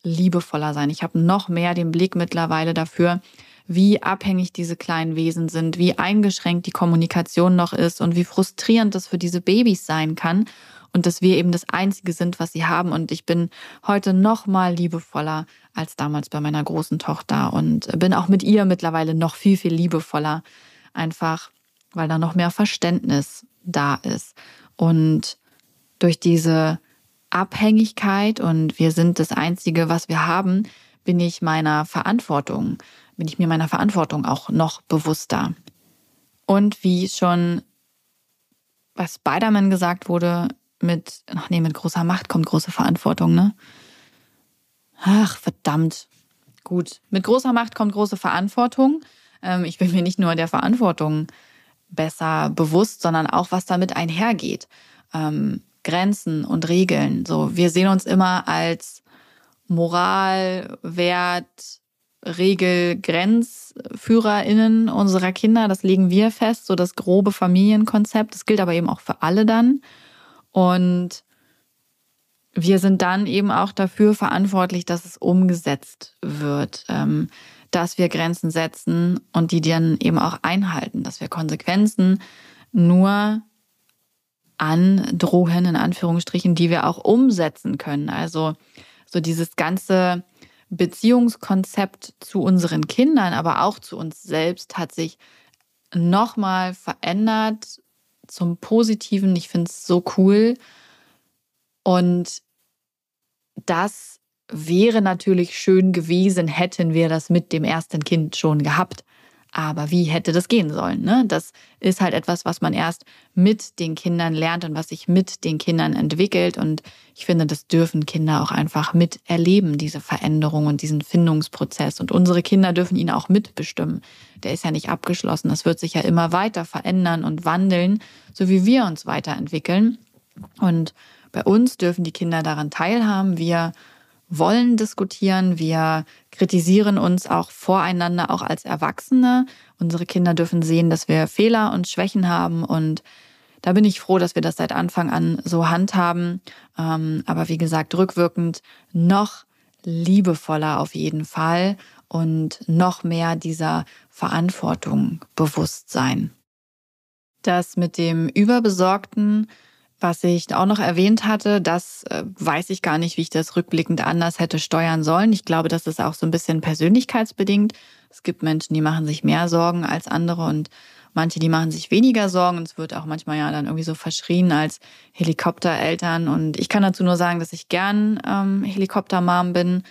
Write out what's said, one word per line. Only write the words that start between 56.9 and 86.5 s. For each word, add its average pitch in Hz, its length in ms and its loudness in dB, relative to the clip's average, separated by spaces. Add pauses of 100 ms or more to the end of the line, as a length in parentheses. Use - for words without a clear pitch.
So, 156 300 -2
wir 175 140 2
sehen 180 180 2
uns 190 180 2
immer 185 420 2
als 165 560 -6 (640)
Moral, 185 1160 -2
Wert, 175 960 -4 (440)
Regel, 175 760 0
GrenzführerInnen 220 1900 2
unserer 190 420 2
Kinder. 220 360 2
Das 190 140 -2
legen 190 300 4
wir 208 180 4
fest, 220 380 -2
so 190 80 0
das 180 200 -2
grobe 196 360 2
Familienkonzept. 214 1040 2
Das - 100 -18
gilt 214 140 4
aber 180 140 0
eben 170 160 0
auch - 100 -4
für - 240 -8
alle 190 220 2
dann. 233 360 4 (720)
Und 180 720 2 (1300)
wir 185 260 2
sind 190 220 2
dann 190 260 0
eben 202 220 0
auch - 220 -2
dafür 208 420 2
verantwortlich, 185 720 -2
dass 175 200 -4
es - 120 -20
umgesetzt 175 1040 0
wird, 143 680 -6
ähm, 151 400 -2 (420)
dass 175 260 -4
wir 175 120 2
Grenzen 165 420 -4
setzen 170 720 -2 (100)
und 165 200 0
die 170 100 2
dann 165 400 2
eben 165 180 2
auch - 220 -2
einhalten, 180 640 -2
dass - 180 -12
wir - 80 -8
Konsequenzen 185 920 0 (520)
nur 202 680 4 (1160)
androhen, 175 1080 2
in 170 100 0
Anführungsstrichen, 175 800 -2